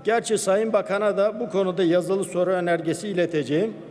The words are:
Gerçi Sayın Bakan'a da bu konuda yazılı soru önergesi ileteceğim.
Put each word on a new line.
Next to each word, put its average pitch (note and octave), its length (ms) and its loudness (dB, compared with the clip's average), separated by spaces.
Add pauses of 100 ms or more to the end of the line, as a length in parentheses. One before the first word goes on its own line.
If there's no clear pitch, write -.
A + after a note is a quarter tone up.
Gerçi A3 340 0
Sayın G#3 360 0
Bakan'a G3 440 0
da G#3+ 220 0
bu A#3+ 100 -6
konuda F#3+ 340 0
yazılı F3+ 400 2
soru F3 260 0
önergesi F3 580 0
ileteceğim. E3+ 640 0 (180)